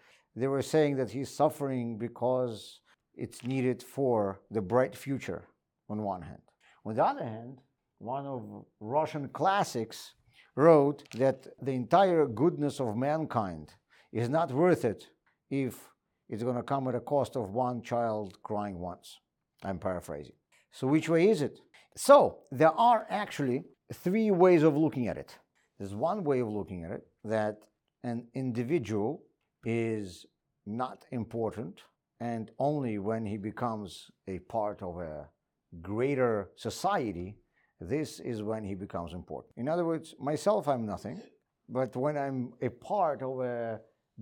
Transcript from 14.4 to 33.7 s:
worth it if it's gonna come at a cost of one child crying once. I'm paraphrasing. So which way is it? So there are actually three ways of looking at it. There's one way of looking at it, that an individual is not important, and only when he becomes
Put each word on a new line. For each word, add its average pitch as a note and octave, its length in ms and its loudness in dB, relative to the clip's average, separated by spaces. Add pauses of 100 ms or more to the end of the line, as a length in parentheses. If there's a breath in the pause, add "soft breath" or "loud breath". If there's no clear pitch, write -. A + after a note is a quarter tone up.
worth D3+ 360 4
it - 240 -4 (400)
if C3+ 400 -4 (400)
it's A2 120 -6
gonna A#2+ 200 -2
come C3+ 260 -2
at A#2 60 -2
a A#2 60 -2 (140)
cost C3 220 0
of F#2+ 140 -4
one B2 320 -2
child A2 600 -4
crying G#2 360 -4
once. F2 420 -12 (420)
I'm F#2+ 160 -4
paraphrasing. E2 580 -6 (360)
So - 140 -4
which D#3 240 2
way E3+ 180 6
is G3 140 4
it? - 180 -4 (340 soft breath)
So C4 440 8 (120)
there C#3 220 6
are A#3 380 4
actually G3 540 -2 (280)
three G#3+ 380 2
ways F3+ 320 8
of D3+ 160 6
looking C3+ 300 0
at E2+ 100 -4
it. - 200 -16 (400)
There's G2 160 -8
one E3+ 300 -2
way C#3 160 2
of A#2+ 80 0
looking F#2+ 360 -6
at E2+ 60 -10
it, - 160 -10 (180)
that G#2+ 340 0 (440)
an B2 300 -6
individual B2 920 -2 (380)
is A2+ 600 -2 (400)
not A#2 460 -8
important, A#2 720 -6 (360)
and A#2 400 -8
only C3+ 400 -2
when A2 280 -4
he G#2 100 -4
becomes G#2+ 760 -8 (160)